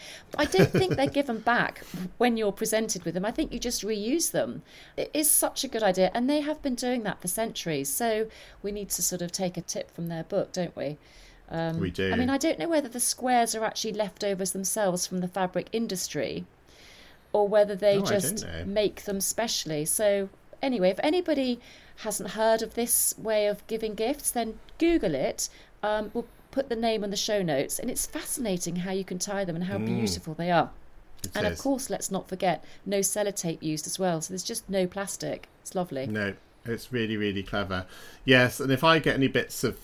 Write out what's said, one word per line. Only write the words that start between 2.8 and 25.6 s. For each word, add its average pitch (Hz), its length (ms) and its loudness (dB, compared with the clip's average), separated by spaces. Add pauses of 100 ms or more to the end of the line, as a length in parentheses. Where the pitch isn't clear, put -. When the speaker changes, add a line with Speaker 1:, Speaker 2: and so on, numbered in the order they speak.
Speaker 1:
with 165 80 -2
them. 180 100 -2
I 214 60 0
think 277 240 -4
you 240 60 -6
just 240 240 -4
reuse 220 480 0
them. 120 320 -2 (340)
It - 160 -4
is 302 160 2
such - 340 2
a 262 40 -4
good 226 160 -2
idea, 185 320 4
and 240 120 0
they 294 140 2
have 294 220 -2
been 269 120 0
doing 247 280 -2
that - 180 -6
for 185 60 -8
centuries. 165 640 -2
So 220 380 0 (360)
we 202 80 -4
need 208 180 -8
to - 140 -4
sort 175 180 -2
of 175 100 -4
take 180 260 -2
a 170 40 -4
tip - 320 -8
from 170 140 -6
their 165 160 -6
book, - 300 -2
don't 180 220 -4
we? 143 220 -4 (540)
Um, 165 280 -2
Speaker 2:
We 170 120 -2
do. 190 200 0
Speaker 1:
I - 40 2
mean, 254 160 2
I 277 80 2
don't 285 180 0
know 330 120 -4
whether 294 200 0
the 240 100 -8
squares 240 540 0
are 220 100 -4
actually 220 300 -4
leftovers 196 600 -2
themselves 190 520 0
from 180 140 -4
the 180 80 0
fabric 185 440 -2
industry, 180 720 -2 (880)
or 208 140 6
whether 208 280 6
they 202 220 6
Speaker 2:
Oh, 196 60 4
I - 20 0
Speaker 1:
just 196 320 2
Speaker 2:
don't 85 220 -6
know. - 60 -6
Speaker 1:
make 202 380 0
them 196 180 -2
specially. 156 640 -2
So 202 440 2 (320)
anyway, 240 280 4
if 202 140 2
anybody 285 560 2 (380)
hasn't 202 340 -4
heard 220 300 4
of 220 120 -6
this - 440 2
way 214 300 2
of 208 200 -2
giving 220 280 -4
gifts, 226 360 -2
then 226 280 -2 (200)
Google 311 360 4
it. 160 340 -2 (340)